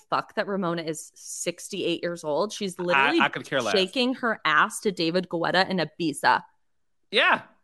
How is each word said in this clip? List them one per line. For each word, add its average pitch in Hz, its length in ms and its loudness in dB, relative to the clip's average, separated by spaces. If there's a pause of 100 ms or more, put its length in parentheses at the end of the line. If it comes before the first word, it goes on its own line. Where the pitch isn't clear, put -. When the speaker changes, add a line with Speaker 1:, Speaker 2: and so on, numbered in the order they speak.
(100)
Speaker 1:
fuck - 260 -2
that 202 120 -2
Ramona 180 360 0
is 156 320 -8
sixty-eight - 880 -4
years 170 220 -6
old. 160 260 0
She's 190 260 -6
Speaker 2:
I, 185 60 -6
Speaker 1:
literally 175 380 4
Speaker 2:
I 143 80 4
could 131 160 -8
care 135 160 0
less. 107 120 0
Speaker 1:
shaking 240 420 0
her 226 280 -4
ass 160 380 2
to 214 100 0
David 175 380 -2
Guetta 165 400 0
in 190 80 0
Ibiza. 151 680 0 (680)
Speaker 2:
Yeah. 247 300 2 (220)